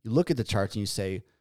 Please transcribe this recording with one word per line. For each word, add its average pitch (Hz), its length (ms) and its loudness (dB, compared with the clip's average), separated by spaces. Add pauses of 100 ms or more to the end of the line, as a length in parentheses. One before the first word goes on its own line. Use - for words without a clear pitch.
you 110 80 -6
look 165 180 4
at 156 80 0
the 113 60 0
charts 98 320 0
and 107 60 -2
you 101 40 -2
say, 95 380 -4 (180)